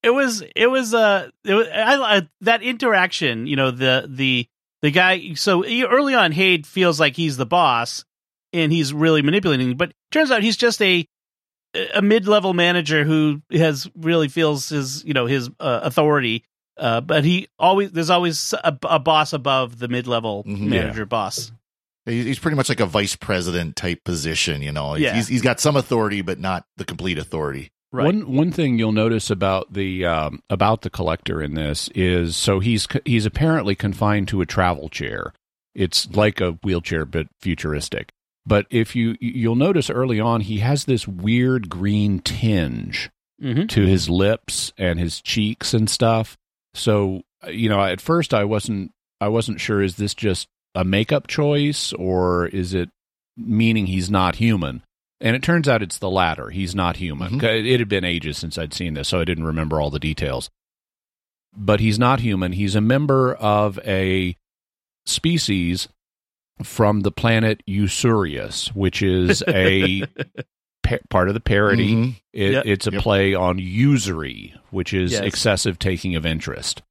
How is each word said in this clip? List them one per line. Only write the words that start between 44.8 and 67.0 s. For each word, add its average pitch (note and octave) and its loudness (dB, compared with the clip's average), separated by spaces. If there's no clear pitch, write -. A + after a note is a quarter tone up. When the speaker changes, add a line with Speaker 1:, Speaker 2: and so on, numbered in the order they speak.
Speaker 3:
his F2 -4
cheeks A2 -2
and A2 2
stuff. A2+ 0
So, G2+ 0
you G#2+ -2
know, G2+ 2
at F2+ 0
first D#3+ 0
I G#2 2
wasn't, G2+ -4
I G2+ 0
wasn't A2 -2
sure, G#2 0
is F#2 -2
this G2+ -2
just G2 -4
a F#2 0
makeup G#2 0
choice D3 0
or F2+ 2
is F#2+ -4
it F2 -2
meaning A2 2
he's F#2 -2
not F#2 2
human? F2 0
And A2+ 2
it C3 -2
turns E3+ 2
out A#2+ 2
it's F2+ -8
the F#2+ -4
latter. D#2+ 0
He's F2+ -6
not F#2 0
human. F2+ -6
Speaker 2:
Mm-hmm. A2+ 0
Speaker 3:
It B2+ 4
had G#2+ 0
been F#2+ 0
ages E2 -4
since D#2+ -8
I'd D#2+ -8
seen F2 -6
this, C#2 -6
so F2+ 0
I E2 0
didn't D#2+ -2
remember D#2 -2
all D2 0
the C#2+ -6
details. C#2+ -4
But G#2 0
he's A2 2
not B2 2
human. F#2 0
He's G2 -2
a G#2+ 4
member C3 2
of G#2 0
a F#2+ 0
species G2 -2
from G#2 2